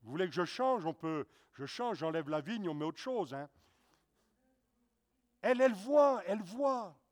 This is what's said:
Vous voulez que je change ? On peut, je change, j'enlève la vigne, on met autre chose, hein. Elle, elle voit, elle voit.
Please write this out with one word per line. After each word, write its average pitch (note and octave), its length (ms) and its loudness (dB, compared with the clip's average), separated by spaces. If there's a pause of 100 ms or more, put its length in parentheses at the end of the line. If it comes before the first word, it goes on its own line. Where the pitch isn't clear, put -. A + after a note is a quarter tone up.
Vous A2 80 -18
voulez E3+ 180 -2
que D3 60 -8
je E3+ 100 0
change ? B3 440 0
On D#3+ 80 -2
peut, D#3+ 320 -4 (260)
je C#3 140 -10
change, A#3 320 -4
j'enlève D#3+ 300 -2
la D#3 120 0
vigne, G3 260 -4
on D#3+ 60 -2
met D3 120 -2
autre D#3 120 -4
chose, G3 380 -4
hein. C#3+ 120 -8 (1900)
Elle, B3 220 4
elle B3+ 140 6
voit, C4 500 4
elle G3+ 160 0
voit. A#3 580 -2 (120)